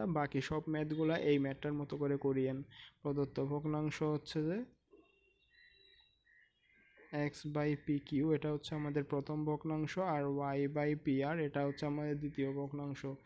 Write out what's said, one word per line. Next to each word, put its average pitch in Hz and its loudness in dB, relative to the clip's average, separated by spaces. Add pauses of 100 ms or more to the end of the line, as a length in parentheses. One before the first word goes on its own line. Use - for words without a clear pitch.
(180)
বাকি 143 0
সব 156 -2 (120)
ম্যাথগুলা 156 2 (140)
এই 143 6
ম্যাথটার 139 -2
মতো 143 -6
করে 143 2 (100)
করিয়েন। 135 2 (440)
প্রদত্ত 143 0 (160)
ভগ্নাংশ 151 0 (120)
হচ্ছে 147 -4 (100)
যে 185 0 (2750)
x - -14 (220)
by 151 2 (160)
পি 147 2 (120)
কিউ, 147 2 (100)
এটা 151 0
হচ্ছে - -6
আমাদের 147 0
প্রথম 151 -2
ভগ্নাংশ, 156 -2
আর 160 2 (320)
y 143 2 (160)
by 147 2 (140)
পি 143 2 (140)
আর, 165 0 (100)
এটা 143 0
হচ্ছে 143 -2
আমাদের 147 0
দ্বিতীয় 139 0
ভগ্নাংশ। 143 -4 (240)